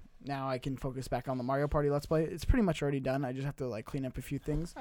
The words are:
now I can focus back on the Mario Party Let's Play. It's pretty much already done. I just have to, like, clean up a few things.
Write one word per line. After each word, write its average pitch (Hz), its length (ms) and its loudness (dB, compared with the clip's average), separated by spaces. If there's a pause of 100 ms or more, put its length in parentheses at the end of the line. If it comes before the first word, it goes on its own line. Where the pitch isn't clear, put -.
(260)
now 135 240 -4
I 131 80 0
can 135 200 -4
focus 131 300 -4
back 120 200 -2
on 131 100 0
the 123 60 -4
Mario 139 240 2
Party 147 220 4
Let's 143 160 2
Play. 165 200 4
It's - 200 -6
pretty 160 180 6
much 165 180 2
already 143 180 2
done. 135 260 0
I 123 80 -2
just 135 120 -4
have 143 120 -4
to, 131 100 -2
like, 110 180 -4
clean 135 200 -4
up 127 120 -6
a 127 40 -6
few 139 180 -4
things. 151 420 -2